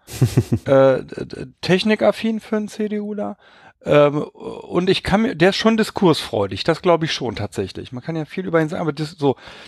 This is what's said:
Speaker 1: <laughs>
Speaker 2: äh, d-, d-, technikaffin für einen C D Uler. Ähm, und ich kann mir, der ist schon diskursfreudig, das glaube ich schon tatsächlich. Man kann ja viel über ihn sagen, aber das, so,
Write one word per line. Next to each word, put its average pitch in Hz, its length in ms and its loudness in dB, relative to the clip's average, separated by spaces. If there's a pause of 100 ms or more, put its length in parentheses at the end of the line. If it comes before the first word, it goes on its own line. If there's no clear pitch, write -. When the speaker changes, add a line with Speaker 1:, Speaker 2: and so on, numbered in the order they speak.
Speaker 1:
<laughs> - 580 0
Speaker 2:
äh, 135 380 4
d-, - 240 -10
d-, - 200 -12 (140)
technikaffin 214 800 0
für - 160 -6
einen 208 120 -4
C 214 200 -6
D 208 120 -4
Uler. 208 360 -8 (480)
Ähm, 147 380 4
und - 680 -6
ich 180 140 2
kann 214 200 2
mir, 226 140 -2
der 180 140 6
ist 190 60 0
schon 220 200 2
diskursfreudig, 110 880 0
das 160 160 0
glaube 165 240 2
ich 143 80 -2
schon 110 240 -6
tatsächlich. 101 560 -8
Man 123 100 -10
kann 165 140 -8
ja 151 80 -6
viel 185 220 -10
über 165 160 2
ihn 156 80 -2
sagen, 185 100 -6
aber 156 140 -4
das, 151 160 -6
so, 143 260 0 (300)